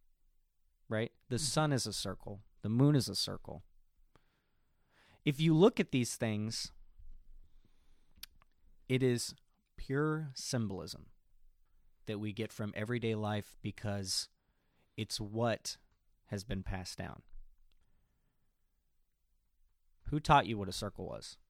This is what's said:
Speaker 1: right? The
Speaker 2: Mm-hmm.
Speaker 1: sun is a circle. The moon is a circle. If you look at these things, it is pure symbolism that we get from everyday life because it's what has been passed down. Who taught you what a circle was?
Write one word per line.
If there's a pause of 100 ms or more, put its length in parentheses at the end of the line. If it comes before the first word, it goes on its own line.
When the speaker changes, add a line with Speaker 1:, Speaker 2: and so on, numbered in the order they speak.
(880)
Speaker 1:
right? (180)
The
Speaker 2:
Mm-hmm.
Speaker 1:
sun
is
a
circle. (220)
The
moon
is
a
circle. (1600)
If
you
look
at
these
things, (2250)
it
is (420)
pure
symbolism (1000)
that
we
get
from
everyday
life
because (680)
it's
what (500)
has
been
passed
down. (3000)
Who
taught
you
what
a
circle
was? (120)